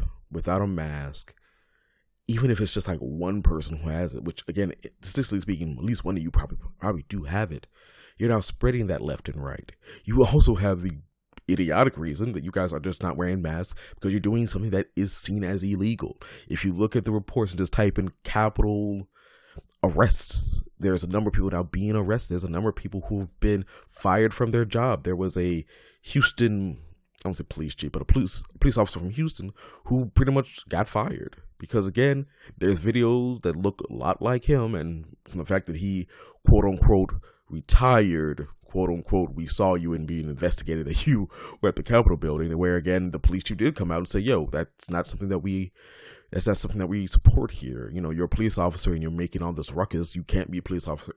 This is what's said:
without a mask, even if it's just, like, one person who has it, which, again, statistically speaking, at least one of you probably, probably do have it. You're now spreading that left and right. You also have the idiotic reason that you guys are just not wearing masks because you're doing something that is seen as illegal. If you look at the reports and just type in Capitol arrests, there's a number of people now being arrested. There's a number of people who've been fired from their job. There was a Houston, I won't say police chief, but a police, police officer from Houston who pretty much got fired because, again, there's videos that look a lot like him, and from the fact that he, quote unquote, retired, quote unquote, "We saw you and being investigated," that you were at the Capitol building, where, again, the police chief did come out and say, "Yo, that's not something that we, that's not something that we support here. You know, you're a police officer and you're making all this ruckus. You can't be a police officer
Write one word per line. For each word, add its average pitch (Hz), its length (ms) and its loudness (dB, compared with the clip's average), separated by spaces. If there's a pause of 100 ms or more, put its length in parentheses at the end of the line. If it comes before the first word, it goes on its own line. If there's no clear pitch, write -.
(320)
without 87 300 -2
a 101 60 0
mask, 76 680 -8 (920)
even 117 220 0
if 104 100 2
it's 104 140 -2
just, 98 140 -4
like, 85 120 -4
one 87 440 -4
person 78 340 2
who 78 120 -6
has 80 240 -4
it, 62 100 -10
which, - 240 -10
again, 92 260 -2 (280)
statistically 101 400 -4
speaking, 80 360 -6
at 65 60 -10
least 117 220 -2
one 92 120 -2
of 80 60 -6
you 82 80 -6
probably, - 260 0 (220)
probably 90 280 -4
do 95 160 -8
have 87 280 -4
it. 69 160 -12 (500)
You're 117 120 0
now 113 100 4
spreading 120 480 0
that 90 140 -2
left 69 280 -8
and 73 140 -8
right. - 280 -12 (340)
You 120 180 6
also 127 320 6
have 92 260 0
the 85 200 -6 (480)
idiotic 98 480 2
reason 82 360 -4
that 76 100 -6
you 90 80 -8
guys 92 220 0
are 76 60 -4
just 85 240 -6
not 82 140 -4
wearing 90 240 -2
masks 82 380 -6 (160)
because 98 180 -4
you're 104 60 0
doing 113 280 0
something 101 240 -2
that 95 240 0
is 98 200 -2
seen 101 280 -4
as 92 200 -2
illegal. 101 560 -4 (280)
If - 160 -6
you 95 100 0
look 107 220 0
at 110 100 0
the 110 60 -2
reports 104 400 -2
and 87 80 -8
just 92 140 -2
type 104 240 2
in 95 160 -2 (100)
Capitol 104 840 0 (760)
arrests, - 800 2 (180)
there's 92 240 0
a 87 40 -6
number 104 220 0
of - 40 -8
people 95 160 2
now 90 140 -2
being 104 320 -2
arrested. 104 380 0
There's 87 100 -2
a 90 60 -4
number 95 200 -2
of 98 60 -4
people 95 320 -8
who've 101 320 -6
been 104 260 2 (220)
fired 107 460 2
from 117 180 0
their 117 140 2
job. 117 380 0
There 90 120 -2
was 92 220 -2
a 90 280 0 (380)
Houston, 104 760 0 (440)
I 92 40 -2
won't 90 100 -4
say - 100 -10
police 78 280 -8
chief, 73 160 -6
but 71 100 -6
a 69 40 -8
police, - 380 2 (160)
police 135 180 4
officer 101 220 2
from 90 120 -6
Houston 127 400 -6 (340)
who 127 220 0
pretty 135 240 4
much - 380 -2
got 92 180 0
fired - 500 -6 (220)
because, 104 260 0
again, 139 400 2 (320)
there's 92 220 2
videos 120 600 2
that 85 140 0
look 98 260 -2
a - 120 -10
lot 64 280 -2
like 123 240 0
him, 120 280 2
and 80 440 -6 (100)
from 95 100 -10
the 85 80 -6
fact 95 220 0
that 82 80 -6
he, 92 320 -4 (400)
quote 104 180 10
unquote, 95 480 6 (360)
retired, 82 960 4 (240)
quote 92 180 0
unquote, 85 460 0
"We 82 100 -6
saw 95 300 2
you 82 180 -2
and 78 140 -4
being 78 220 -4
investigated," 80 580 -2
that - 180 0
you 110 240 2 (320)
were 101 80 4
at - 60 -2
the - 80 -4
Capitol 117 340 4
building, 80 400 -2
where, 90 200 2
again, 90 340 0
the 78 80 -6
police 92 240 2
chief 104 140 -6
did 143 180 0
come 87 160 -4
out 82 80 -2
and 90 80 -6
say, 101 120 -2
"Yo, 101 320 0
that's - 380 -8
not 87 160 -4
something 98 240 -8
that 92 100 0
we, 95 320 -4 (600)
that's 92 160 -2
not 101 100 2
something 107 220 -4
that 90 80 -2
we 98 200 -4
support - 440 6
here. 62 420 -10
You 90 80 -4
know, 80 80 -4
you're 85 160 -2
a - 40 -4
police 110 280 0
officer 87 360 0
and 80 80 -2
you're 80 100 -4
making 85 320 -4
all 85 100 -4
this 78 180 -10
ruckus. 85 440 -4
You 87 80 -8
can't - 260 -2
be 87 100 -6
a - 40 -10
police 87 240 -6
officer 76 300 -10